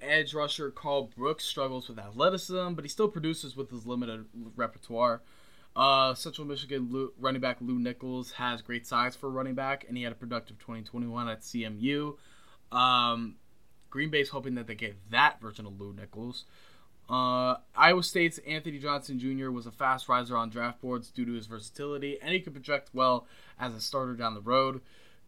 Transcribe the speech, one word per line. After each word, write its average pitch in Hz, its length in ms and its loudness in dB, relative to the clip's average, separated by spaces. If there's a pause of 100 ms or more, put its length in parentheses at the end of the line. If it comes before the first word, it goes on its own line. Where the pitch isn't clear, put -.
edge 147 320 2
rusher 147 380 -2
Carl 139 440 0
Brooks 147 300 -2
struggles 131 420 -2
with 117 120 -12
athleticism, 175 760 0
but 156 120 -6
he 143 40 -10
still 214 200 2
produces 156 480 -4
with 139 140 -6
his 117 160 -10
limited 120 380 -4 (320)
repertoire. 120 640 2 (560)
Uh, 135 380 6
Central 147 320 -8
Michigan 135 440 -4
Lou, 131 300 -2
running 131 220 0
back 127 180 0
Lou 123 180 -2
Nichols 123 540 -4
has 120 300 -2
great 120 240 -6
size 123 280 2
for 139 160 -6
running 131 240 -2
back, 135 320 -2
and 120 120 -6
he 123 40 -4
had 117 100 -4
a 113 40 -10
productive 117 420 -8
twenty 113 240 -10
twenty-one 120 460 -4
at 110 160 -6
C 117 200 -4
M 107 140 -6
U. 143 400 0 (540)
Um, 120 640 4 (540)
Green 151 200 -2
Bay's 143 200 2
hoping 131 240 -4
that 120 120 -6
they 113 80 -10
get 107 220 -6 (140)
that 135 320 8
version 107 240 -10
of 98 120 -12
Lou 101 140 -8
Nichols. 104 540 -10 (640)
Uh, 127 480 4 (200)
Iowa 170 260 8
State's 170 360 0
Anthony 156 400 -6
Johnson 143 400 -4
Junior 131 320 -2
was 120 160 -6
a 113 60 -14
fast 131 360 2
riser 123 280 2
on 113 120 0
draft 117 320 -4
boards 123 300 -6
due 127 140 -4
to 120 80 -4
his 113 140 -6
versatility, 139 760 -6
and 156 120 -4
he 185 80 2
could 170 120 -10
project 139 400 -4
well 127 340 4 (320)
as 120 160 -4
a 110 60 -10
starter 127 340 -2
down 113 200 -2
the 104 60 -10
road. 131 400 2 (460)